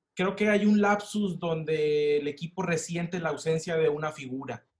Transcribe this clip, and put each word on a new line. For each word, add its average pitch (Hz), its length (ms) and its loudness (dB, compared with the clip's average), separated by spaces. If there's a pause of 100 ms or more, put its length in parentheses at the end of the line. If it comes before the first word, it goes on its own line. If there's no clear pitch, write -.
(140)
creo 190 220 -2
que 214 140 2
hay 208 160 4
un 208 140 6
lapsus 202 600 0
donde 151 800 2
el 143 100 -2
equipo 160 340 -8
resiente 170 560 -2
la 160 120 -2
ausencia 160 460 -2
de 156 120 4
una 151 240 -2
figura. 131 520 -10 (160)